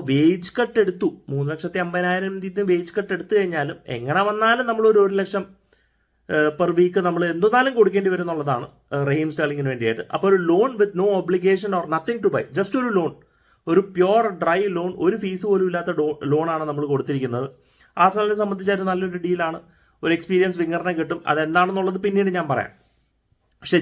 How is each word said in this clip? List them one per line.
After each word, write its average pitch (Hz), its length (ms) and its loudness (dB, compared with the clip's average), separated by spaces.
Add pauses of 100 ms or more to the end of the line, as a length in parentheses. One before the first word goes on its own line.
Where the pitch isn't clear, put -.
(120)
വേജ് 170 460 2
കട്ട് 240 260 -2
എടുത്തു, 180 260 -2 (220)
മൂന്ന് 139 220 -2
ലക്ഷത്തി 170 320 -6
അമ്പതിനായിരം 180 540 -2
ഇതിൽ 185 120 -8
നിന്ന് 202 200 -2
വേജ് 175 260 0
കട്ട് 196 200 -4
എടുത്തു 170 200 -6
കഴിഞ്ഞാലും 165 400 -2 (200)
എങ്ങനെ 139 320 0
വന്നാലും 226 400 0
നമ്മൾ 220 220 0
ഒരു, 208 140 6
ഒരു 196 160 0
ലക്ഷം, 190 220 -4 (920)
ഏഹ്, 151 240 4
per 175 100 2 (100)
week 180 180 4 (100)
നമ്മൾ 170 160 0 (100)
എന്തുന്നാലും 240 460 2
കൊടുക്കേണ്ടി 190 340 4
വരും 175 120 -4
എന്നുള്ളതാണ്, 143 420 -4 (260)
ഏഹ്, 139 160 -2
റഹീം 156 240 0
സ്റ്റെർലിങ്ങിന് 147 400 -2
വേണ്ടിയിട്ട്. 113 320 -2 (100)
അപ്പൊ 190 160 0
ഒരു 190 80 6 (120)
loan 214 200 4 (100)
with 202 200 2
no 202 80 2 (100)
obligation 185 600 0
or 165 40 -4 (120)
nothing 226 300 -4
to 185 100 4
buy, 113 80 0 (160)
just 202 220 -2
ഒരു 247 180 -2
ലോൺ, 160 140 -2 (580)
ഒരു 175 100 6 (140)
പ്യുവർ 196 300 4 (180)
ഡ്രൈ 170 180 2 (160)
ലോൺ, 180 140 -4 (140)
ഒരു 196 180 4
ഫീസ് 185 260 -6
പോലും 190 200 2
ഇല്ലാത്ത 175 300 -2
ഡോ-, 151 180 0 (140)
ലോണാണ് 156 380 0
നമ്മൾ 147 220 -4
കൊടുത്തിരിക്കുന്നത്. 131 560 -2 (500)
ആർസണലിനെ 208 440 2
സംബന്ധിച്ച് 196 360 -2
ഒരു 190 140 -4
നല്ലൊരു 180 340 -4
ഡീലാണ്, 170 340 -2 (440)
ഒരു 160 120 2
എക്സ്പീരിയൻസ് 180 460 0
വിങ്ങറിനെ 170 380 -2
കിട്ടും. 165 200 -4 (120)
അതെന്താണെന്നുള്ളത് 180 720 0
പിന്നീട് 196 320 2
ഞാൻ 170 140 -2
പറയാം. 117 200 -2 (920)
പക്ഷെ 180 180 2